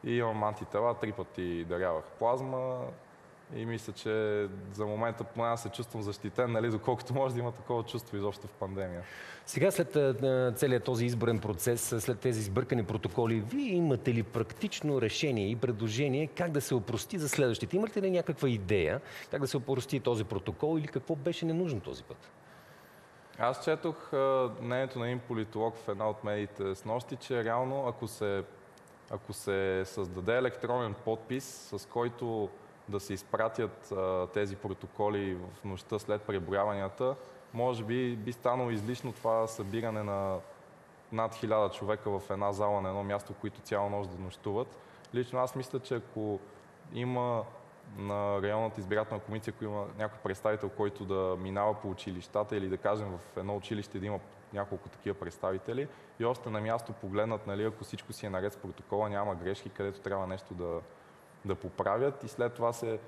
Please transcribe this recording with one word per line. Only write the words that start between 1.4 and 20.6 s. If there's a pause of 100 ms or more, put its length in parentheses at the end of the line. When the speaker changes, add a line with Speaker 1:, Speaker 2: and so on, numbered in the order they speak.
Speaker 1:
дарявах
плазма (760)
и
мисля,
че (260)
за
момента
поне
аз
се
чувствам
защитен,
нали,
доколкото
може
да
има
такова
чувство
изобщо
в
пандемия. (440)
Speaker 2:
Сега,
след,
а,
целият
този
изборен
процес,
след
тези
сбъркани
протоколи,
вие
имате
ли
практично
решение
и
предложение
как
да
се
опрости
за
следващите?
Имате
ли
някаква
идея (300)
как
да
се
опрости
този
протокол